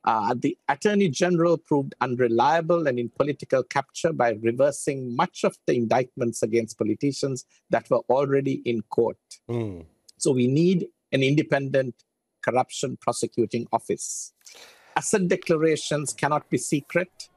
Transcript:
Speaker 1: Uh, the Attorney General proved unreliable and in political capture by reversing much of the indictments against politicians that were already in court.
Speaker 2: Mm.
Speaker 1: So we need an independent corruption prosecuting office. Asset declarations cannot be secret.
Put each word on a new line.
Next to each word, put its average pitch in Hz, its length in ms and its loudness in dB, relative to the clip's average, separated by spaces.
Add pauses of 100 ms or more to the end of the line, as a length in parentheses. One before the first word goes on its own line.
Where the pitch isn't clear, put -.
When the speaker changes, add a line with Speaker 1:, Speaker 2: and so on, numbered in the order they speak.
Speaker 1:
Uh, 110 320 2
the 135 200 -2 (120)
Attorney 202 400 2
General 170 480 2
proved 139 420 -2
unreliable 131 880 2
and 123 100 0
in 120 120 -4
political 139 540 -2
capture - 500 -4
by 123 180 2 (100)
reversing 131 760 0
much - 280 -2
of 202 220 0
the 151 100 2
indictments 120 680 0
against 113 360 -2
politicians 131 680 -4 (240)
that 117 200 -2
were 120 200 2
already 139 560 0
in 117 240 -2
court. 110 280 0 (320)
Speaker 2:
Mm. 104 360 -6 (320)
Speaker 1:
So 151 140 0
we 127 160 4
need 165 400 2 (240)
an 135 120 2
independent 139 720 0 (460)
corruption 127 600 -2
prosecuting 117 720 -2
office. - 600 -6 (600)
Asset 180 320 0
declarations 156 880 -2
cannot 147 360 -2
be 139 80 0
secret. - 800 -6